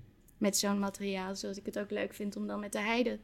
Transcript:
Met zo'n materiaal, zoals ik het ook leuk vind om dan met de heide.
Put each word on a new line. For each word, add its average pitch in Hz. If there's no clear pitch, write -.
Met 196
zo'n 202
materiaal, 196
zoals 196
ik 196
het 208
ook 202
leuk 202
vind 202
om 208
dan 208
met 202
de 214
heide. 226